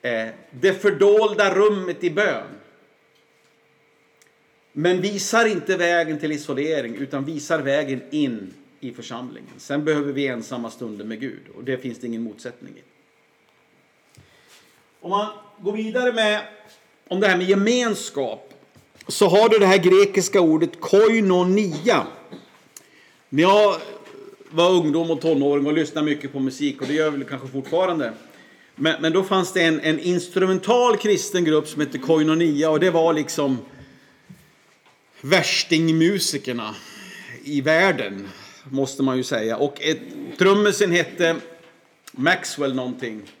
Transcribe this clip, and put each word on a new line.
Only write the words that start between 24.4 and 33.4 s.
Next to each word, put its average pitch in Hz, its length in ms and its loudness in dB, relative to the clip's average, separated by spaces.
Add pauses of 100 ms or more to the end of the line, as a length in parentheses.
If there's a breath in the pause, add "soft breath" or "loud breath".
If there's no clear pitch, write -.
var 170 220 4
ungdom 165 400 2
och 156 100 -2
tonåring 143 440 2
och 151 80 0
lyssnade 151 320 -2
mycket 143 280 -4
på 139 60 -6
musik, 131 420 -4
och 127 60 -6
det 143 60 -2
gör 156 120 0
jag 151 60 0
väl 139 120 -6
kanske 131 240 -12
fortfarande. 139 680 -2 (640 loud breath)
Men, 151 260 -2
men 160 120 0
då 190 100 2
fanns 190 300 0
det 180 80 0
en, 160 180 2
en 156 200 -2
instrumental 190 1000 0
kristen 180 480 0
grupp 156 220 2
som 147 140 -6
hette 139 160 -4
Koinonia, 156 720 2
och 156 100 2
det 180 120 4
var 165 220 2
liksom 143 440 -2 (1600 loud breath)